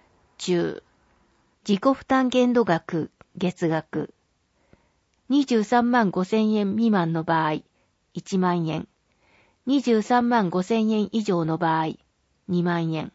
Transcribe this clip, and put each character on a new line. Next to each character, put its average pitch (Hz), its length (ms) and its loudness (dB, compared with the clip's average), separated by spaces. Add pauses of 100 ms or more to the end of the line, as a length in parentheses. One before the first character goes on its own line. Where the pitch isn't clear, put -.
(360)
中、 170 460 -2 (840)
自 214 140 2
己 269 140 2
負 - 100 -10
担 262 240 0
限 247 240 2
度 233 120 2
額、 - 460 -2 (260)
月 180 320 -2
額。 156 440 -4 (1160)
二 269 180 2
十 226 160 2
三 240 300 0
万 226 180 2
五 185 140 -2
千 214 300 0
円 202 180 0
未 220 180 0
満 170 220 2
の 160 100 -2
場 160 260 0
合、 156 140 -4 (520)
一 185 220 -6
万 175 300 0
円。 156 220 -6 (800)
二 269 140 2
十 226 220 2
三 240 260 0
万 220 220 2
五 180 120 0
千 220 280 0
円 214 220 0
以 226 100 0
上 175 220 0
の 160 120 0
場 160 240 0
合、 160 140 -4 (540)
二 175 140 0
万 170 300 -2
円。 156 220 -8